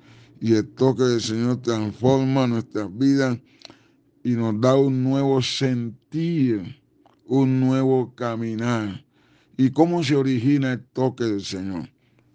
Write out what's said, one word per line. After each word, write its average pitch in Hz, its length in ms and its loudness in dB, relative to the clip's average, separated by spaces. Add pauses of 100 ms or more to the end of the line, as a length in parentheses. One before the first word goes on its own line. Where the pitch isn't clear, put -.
(420)
Y 113 120 2
el 107 160 2
toque 131 340 0
del 120 180 0
Señor 117 400 -2
transforma 127 840 0
nuestras 107 500 -4
vidas 135 420 2 (840)
y 123 80 -2
nos 113 280 -2
da 127 160 4
un 135 280 2
nuevo 135 380 2
sentir, 123 1400 -4 (440)
un 131 340 2
nuevo 131 560 2
caminar. 113 880 -4 (520)
¿Y 131 140 4
cómo 170 320 2
se 143 120 0
origina 135 580 2
el 120 100 -8
toque 127 420 -2
del 101 180 -2
Señor? 92 460 -8 (460)